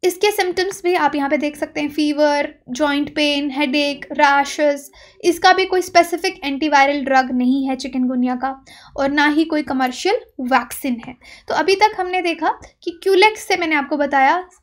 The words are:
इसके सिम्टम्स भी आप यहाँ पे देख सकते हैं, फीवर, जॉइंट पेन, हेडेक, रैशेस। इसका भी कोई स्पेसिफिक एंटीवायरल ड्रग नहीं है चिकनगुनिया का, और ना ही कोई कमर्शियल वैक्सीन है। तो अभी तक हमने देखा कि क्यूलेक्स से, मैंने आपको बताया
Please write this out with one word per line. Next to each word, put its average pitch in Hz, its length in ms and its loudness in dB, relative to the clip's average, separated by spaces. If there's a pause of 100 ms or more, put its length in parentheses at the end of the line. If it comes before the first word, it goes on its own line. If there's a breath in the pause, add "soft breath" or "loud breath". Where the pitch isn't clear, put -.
इसके 370 280 2
सिम्टम्स 370 520 -4
भी 349 100 2
आप 302 220 2
यहाँ 277 140 -2
पे 302 80 0
देख 294 180 -4
सकते 302 260 -6
हैं, 294 80 -4
फीवर, 294 640 0 (140)
जॉइंट 285 460 -2
पेन, 294 360 0
हेडेक, 285 600 -2
रैशेस। 285 800 0 (320 loud breath)
इसका 359 300 4
भी 370 120 2
कोई 370 160 0
स्पेसिफिक 349 640 0
एंटीवायरल 285 640 2
ड्रग 262 260 2
नहीं 254 360 0
है 269 80 -2
चिकनगुनिया 254 600 -2
का, 262 300 -8 (320 loud breath)
और 277 120 0
ना 294 180 2
ही 302 180 2
कोई 311 180 -2
कमर्शियल 262 520 -2 (240)
वैक्सीन 247 680 -4
है। - 80 -16 (320 loud breath)
तो - 80 -4
अभी 320 200 2
तक 415 240 2
हमने 370 220 -4
देखा 330 380 -2 (240 loud breath)
कि 339 200 -10
क्यूलेक्स 392 360 4
से, - 180 -2
मैंने 330 180 -2
आपको 285 220 -2
बताया 285 500 2 (160)